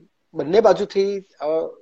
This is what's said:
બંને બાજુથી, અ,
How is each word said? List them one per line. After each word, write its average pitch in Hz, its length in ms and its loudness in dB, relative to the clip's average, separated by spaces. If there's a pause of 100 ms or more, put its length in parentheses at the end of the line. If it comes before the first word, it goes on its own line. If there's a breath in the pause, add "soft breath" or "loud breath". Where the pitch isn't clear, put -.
(340)
બંને 160 260 0
બાજુથી, 196 600 0
અ, - 260 -14 (360)